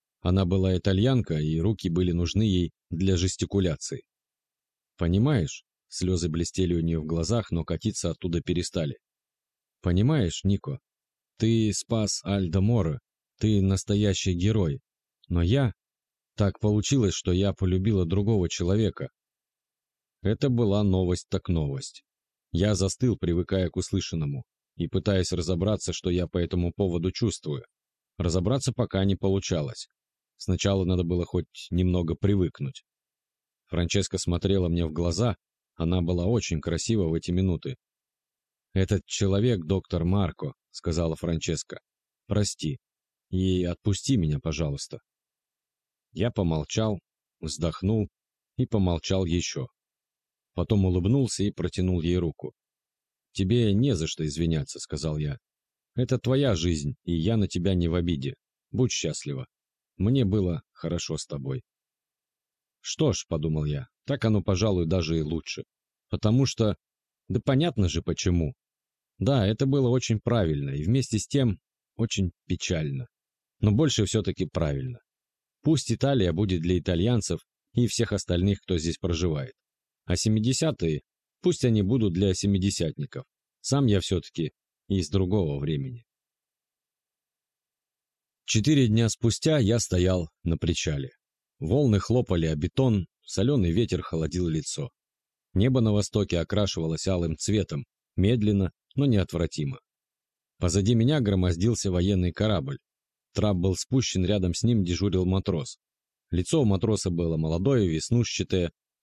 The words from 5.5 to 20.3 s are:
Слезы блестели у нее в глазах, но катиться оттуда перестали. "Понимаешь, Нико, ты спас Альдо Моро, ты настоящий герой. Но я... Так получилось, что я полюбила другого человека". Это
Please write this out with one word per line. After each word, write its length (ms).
Слезы 400
блестели 460
у 60
нее 200
в 60
глазах, 440
но 140
катиться 460
оттуда 320
перестали. 560
"Понимаешь, 640
Нико, 360
ты 340
спас 520
Альдо 360
Моро, 400
ты 240
настоящий 720
герой. 460
Но 120
я... 320
Так 240
получилось, 540
что 180
я 220
полюбила 500
другого 460
человека". 580
Это 300